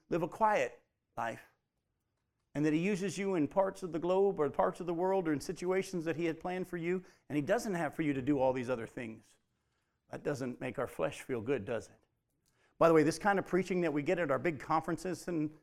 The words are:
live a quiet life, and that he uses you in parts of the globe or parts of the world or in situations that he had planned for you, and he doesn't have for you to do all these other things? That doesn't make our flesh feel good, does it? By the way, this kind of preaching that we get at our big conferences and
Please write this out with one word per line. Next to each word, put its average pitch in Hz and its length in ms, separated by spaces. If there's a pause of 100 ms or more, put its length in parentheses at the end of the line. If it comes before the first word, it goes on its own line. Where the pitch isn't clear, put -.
live 170 160
a - 40
quiet 208 540 (340)
life, 117 360 (1040)
and 151 100
that 151 60
he 160 80
uses 185 360
you 190 200
in 147 100
parts 190 380
of 160 80
the 165 80
globe 185 400
or 143 100
parts 185 300
of 170 60
the 175 80
world 185 340
or 156 40
in 139 80
situations 185 640
that 160 120
he 170 80
had 160 160
planned 180 260
for 175 120
you, 180 260 (240)
and 139 80
he 147 60
doesn't 202 320
have 160 200
for 165 80
you 147 100
to 131 100
do 139 180
all 131 120
these 123 180
other 113 180
things? 113 480 (720)
That 135 160
doesn't 127 360
make 131 200
our 117 80
flesh 156 320
feel 123 200
good, 113 240
does 110 220
it? - 140 (800)
By 165 100
the 165 60
way, 156 100
this 156 120
kind 202 220
of - 80
preaching 185 360
that 160 100
we 147 100
get 165 160
at 151 140
our 127 80
big 147 180
conferences 160 680
and 151 340